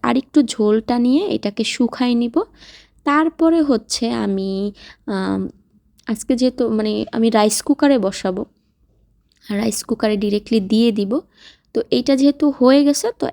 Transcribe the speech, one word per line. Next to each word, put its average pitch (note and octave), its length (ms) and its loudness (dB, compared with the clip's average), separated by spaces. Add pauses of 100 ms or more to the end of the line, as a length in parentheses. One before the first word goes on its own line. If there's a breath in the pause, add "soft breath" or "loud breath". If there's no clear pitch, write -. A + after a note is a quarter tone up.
আর A#3+ 140 0
একটু - 260 2
ঝোলটা A3 560 0
নিয়ে C4 280 2
এটাকে G#3+ 380 -4
শুকাই B3 500 -2
নিব। A#3+ 220 -2 (680 loud breath)
তারপরে D#4+ 580 2
হচ্ছে A#3 480 -2
আমি, G3 640 -4 (340 loud breath)
আম, F#3+ 420 -4 (580)
আজকে A#3 300 -4
যেহেতু B3 320 0
মানে G#3+ 440 -2
আমি A3+ 180 2
রাইস G#3+ 320 2
কুকারে C#4 360 2
বসাবো, G3 480 -4 (1040)
রাইস G#3+ 340 -4
কুকারে G#3+ 320 -2
ডাইরেক্টলি G#3 440 0
দিয়ে A3 320 2
দিব। G#3 280 -2 (540 soft breath)
তো - 160 -2
এইটা B3+ 260 2
যেহেতু C#4+ 340 2
হয়ে C4+ 340 4
গেছে, C#4+ 240 0 (100)
তো C4 140 -2